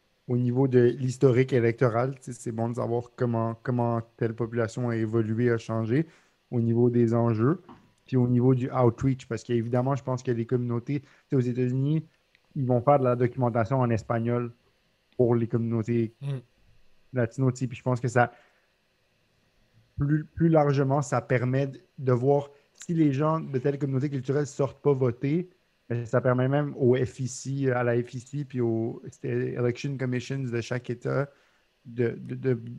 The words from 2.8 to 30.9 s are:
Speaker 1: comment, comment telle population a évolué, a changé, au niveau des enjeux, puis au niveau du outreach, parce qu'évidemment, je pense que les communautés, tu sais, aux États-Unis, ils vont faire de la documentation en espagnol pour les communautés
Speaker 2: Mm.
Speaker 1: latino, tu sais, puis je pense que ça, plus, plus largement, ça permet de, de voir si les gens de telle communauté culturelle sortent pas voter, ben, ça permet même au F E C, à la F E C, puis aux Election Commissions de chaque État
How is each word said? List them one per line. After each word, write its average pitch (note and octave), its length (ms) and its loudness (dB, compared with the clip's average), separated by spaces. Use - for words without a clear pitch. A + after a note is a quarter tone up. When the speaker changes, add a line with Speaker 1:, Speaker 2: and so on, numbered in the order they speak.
Speaker 1:
comment, A2+ 480 -2
comment A#2 360 0
telle A2+ 180 -2
population A#2 560 -4
a A#2 60 -2
évolué, A2 540 0
a A#2 80 2
changé, A2+ 480 -2
au B2 80 0
niveau A#2 280 4
des A#2+ 260 4
enjeux, A#2 480 2
puis C3 100 -2
au B2 120 4
niveau B2 260 4
du B2+ 160 -2
outreach, B2+ 560 2
parce A2+ 160 -6
qu'évidemment, B2 540 0
je C3 80 -12
pense B2+ 180 -4
que C3 80 -4
les A#2 160 -2
communautés, B2 540 -2
tu - 80 -20
sais, D3 60 0
aux C3+ 40 4
États-Unis, B2+ 680 0
ils C#3 100 -2
vont B2 160 4
faire C#3+ 200 6
de C3 40 2
la B2 120 4
documentation A#2+ 640 0
en B2 100 2
espagnol A#2 600 -2
pour B2 180 4
les A#2 140 0
communautés A#2 720 -2
Speaker 2:
Mm. C#3 180 -8
Speaker 1:
latino, B2+ 380 0
tu B2+ 80 -8
sais, C3+ 80 -4
puis A#2+ 100 -10
je - 60 -18
pense B2+ 160 -2
que B2 80 -6
ça, A#2+ 260 2
plus, D3+ 260 0
plus - 240 0
largement, C#3+ 540 4
ça B2+ 180 -2
permet B2+ 460 0
de, C3+ 140 -12
de C3 140 0
voir C#3 380 2
si - 220 -8
les D#3 180 4
gens D3+ 280 0
de C#3 180 -6
telle C#3 220 0
communauté C3+ 280 -2
culturelle C#3 380 -2
sortent - 340 -4
pas C#3+ 120 2
voter, C#3 580 -2
ben, A#2+ 180 -4
ça B2 140 2
permet B2+ 280 2
même C#3+ 280 0
au B2 180 4
F C3 260 -2
E C3 60 -4
C, C3+ 440 -4
à B2 120 0
la A#2+ 180 0
F A#2+ 140 -10
E C3 60 -10
C, C#3+ 240 -10
puis C3 160 -8
aux A2+ 420 -2
Election B2+ 760 -4
Commissions B2 400 -4
de A#2+ 220 -4
chaque B2 280 -8
État C3 400 -4